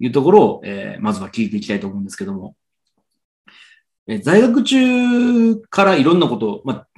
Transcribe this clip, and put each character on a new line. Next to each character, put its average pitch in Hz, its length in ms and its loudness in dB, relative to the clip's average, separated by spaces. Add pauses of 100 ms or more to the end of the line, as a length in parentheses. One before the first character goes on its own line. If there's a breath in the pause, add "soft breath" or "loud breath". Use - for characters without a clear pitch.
い 120 80 -4
う 117 40 -4
と 139 100 2
こ 160 80 4
ろ 196 160 4
を、 - 180 -6
え 98 340 -12
ー、 - 40 -10
ま 107 100 -4
ず 95 80 -8
は 98 80 -14
聞 113 140 -6
い 104 80 -4
て 104 80 -6
い - 20 -6
き - 60 -12
た 104 80 -4
い 98 60 -6
と 98 60 -10
思 98 120 -10
う - 20 -8
ん 98 40 -8
で 98 60 -12
す - 60 -18
け 98 80 -10
ど 98 80 -8
も。 92 240 -14 (1500 soft breath)
え、 110 100 -8
在 170 240 4
学 240 220 2
中 247 920 2
か - 280 0
ら 190 120 6
い 139 60 2
ろ 165 120 4
ん 175 60 2
な 156 60 2
こ 120 120 -4
と 107 120 -4
を、 101 140 -10
ま 131 80 -6
あ、 - 260 -12